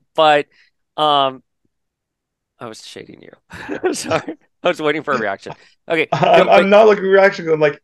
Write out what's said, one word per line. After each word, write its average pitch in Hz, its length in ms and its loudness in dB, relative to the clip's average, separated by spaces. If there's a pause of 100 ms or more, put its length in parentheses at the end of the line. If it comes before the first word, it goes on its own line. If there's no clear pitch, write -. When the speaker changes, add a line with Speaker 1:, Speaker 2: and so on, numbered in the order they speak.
(160)
Speaker 1:
But, 151 320 0 (480)
um, 139 480 -2 (1160)
I 123 80 -16
was - 180 -20
shading - 380 -20
you. - 720 -10
<laughs> - 0 -
Sorry. - 420 -6 (260)
I 175 60 -2
was 160 140 -4
waiting 151 220 -4
for 143 100 -6
a 127 40 -2
reaction. 101 360 -8 (340)
Okay, 160 220 -2
Speaker 2:
<laughs> - 40 -12
I'm, 175 320 2
Speaker 1:
no, - 60 0
Speaker 2:
I'm 196 120 4
Speaker 1:
but 196 40 -2
Speaker 2:
not 208 180 6
looking 202 200 2
for 190 40 -2
reaction 196 360 2
'cause 160 80 -2
I'm 151 80 0
like, 147 220 0